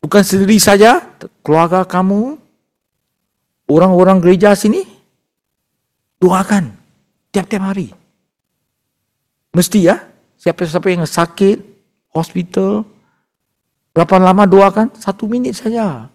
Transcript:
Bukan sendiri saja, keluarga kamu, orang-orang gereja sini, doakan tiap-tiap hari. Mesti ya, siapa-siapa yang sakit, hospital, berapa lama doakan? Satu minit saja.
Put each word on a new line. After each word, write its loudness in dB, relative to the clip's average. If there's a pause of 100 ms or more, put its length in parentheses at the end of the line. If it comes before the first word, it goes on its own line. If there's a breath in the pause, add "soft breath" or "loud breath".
Bukan 2
sendiri 0
saja, 4 (420)
keluarga 0
kamu, -4 (1300)
orang-orang 4
gereja 2
sini, -2 (1400)
doakan 0 (600)
tiap-tiap -6
hari. -8 (1600)
Mesti 0
ya, -4 (400)
siapa-siapa -6
yang -2
sakit, -2 (560)
hospital, -6 (1040)
berapa 0
lama 2
doakan? 2
Satu -8
minit -6
saja. -6